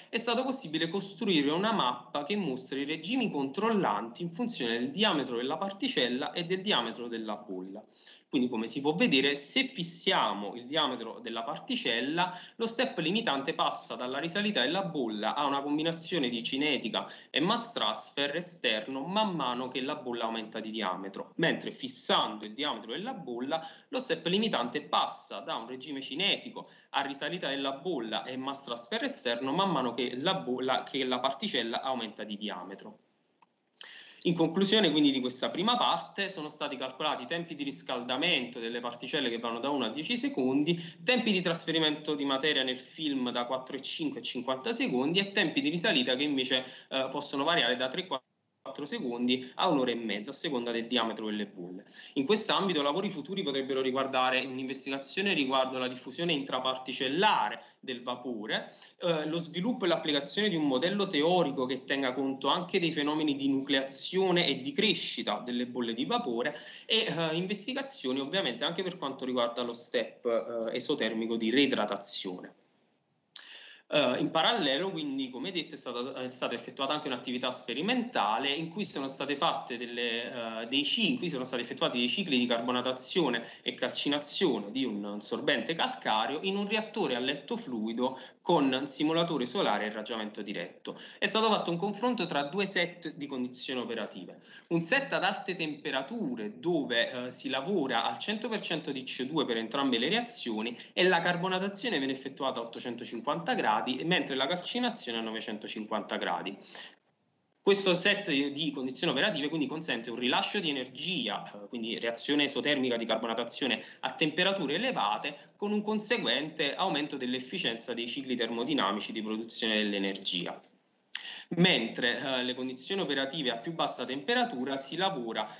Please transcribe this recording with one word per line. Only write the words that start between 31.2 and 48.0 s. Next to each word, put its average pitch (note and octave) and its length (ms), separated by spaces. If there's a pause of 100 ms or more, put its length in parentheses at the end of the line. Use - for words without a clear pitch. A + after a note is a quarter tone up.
aumenta A#2 400
di G#2+ 140
diametro. G2+ 640 (1300)
In E3+ 100
conclusione F#3+ 560
quindi D3 220
di C3 80
questa B2 280
prima G3 300
parte E3+ 500
sono D3+ 220
stati C#3+ 260
calcolati C3+ 460
i B2 40
tempi E3 280
di C#3+ 100
riscaldamento B2+ 960
delle A#2 200
particelle B2 500
che A#2 80
vanno A#2 220
da C3+ 100
uno C3+ 160
a - 20
dieci E3 300
secondi, D3 600 (240)
tempi A#3+ 300
di F#3 80
trasferimento D#3+ 760
di C#3 120
materia C#3 360
nel C3 160
film C3+ 520
da A#2+ 160
quattro C3 300
e B2+ 40
cinque D3+ 400
a - 20
cinquanta C3 520
secondi E3+ 460
e G3 100
tempi D3+ 320
di D3 80
risalita C3 460
che C3+ 80
invece, C3 420 (240)
eh, C3 200
possono C#3 340
variare C#3 320
da B2+ 120
tre, F3+ 180